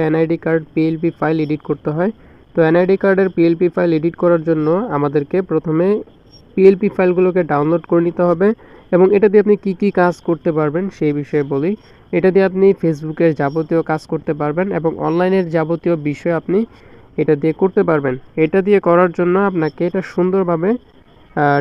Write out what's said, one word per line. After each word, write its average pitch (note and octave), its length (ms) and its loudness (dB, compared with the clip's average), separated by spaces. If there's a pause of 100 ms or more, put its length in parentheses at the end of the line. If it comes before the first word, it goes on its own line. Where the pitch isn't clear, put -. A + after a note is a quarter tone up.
এনআইডি D#3+ 300 0
কার্ড D#3+ 280 -2 (100)
পিএলপি D#3+ 360 -2
ফাইল D#3+ 300 -2
এডিট D3+ 220 -4
করতে D3+ 280 -6
হয়। F3 200 -2 (440)
তো E3+ 80 2
এনআইডি F3+ 340 2
কার্ডের F#3+ 320 2
পিএলপি E3+ 400 0
ফাইল F3 240 0
এডিট D#3+ 240 -2
করার E3+ 260 2
জন্য D#3+ 480 0
আমাদেরকে C#3+ 520 -2
প্রথমে E3+ 580 -2 (540)
পিএলপি G3 340 4
ফাইলগুলোকে F3+ 540 0
ডাউনলোড D3+ 440 0
করে E3+ 160 2
নিতে E3+ 200 -2
হবে F3 300 2 (380)
এবং F#3 240 4
এটা G3+ 140 4
দিয়ে G#3 120 4
আপনি G#3 160 2
কি G3 240 -4
কি G3+ 100 0
কাজ F3+ 300 2
করতে E3+ 320 -4
পারবেন D#3 440 -2
সেই D3+ 160 0
বিষয়ে D3 300 -2
বলি। D3 340 -2 (360)
এটা F3+ 180 2
দিয়ে F#3+ 140 4
আপনি F#3+ 280 2
Facebook-এর D#3 640 0
যাবতীয় D#3 480 -2
কাজ D#3 240 -4
করতে D#3+ 280 -6
পারবেন D#3 380 -4
এবং E3 260 -4
অনলাইনের F3 520 0
যাবতীয় E3 460 -2
বিষয়ে D3+ 380 -4
আপনি E3 240 -2 (580)
এটা D#3 200 2
দিয়ে D#3 160 -2
করতে F#3+ 300 0
পারবেন। D3 320 0 (220)
এটা D#3+ 260 0
দিয়ে G3+ 180 2
করার F3 320 2
জন্য F3 260 0
আপনাকে F3 480 -2
এটা F3+ 160 -4
সুন্দরভাবে, F3+ 680 -2
আহ, - 920 -4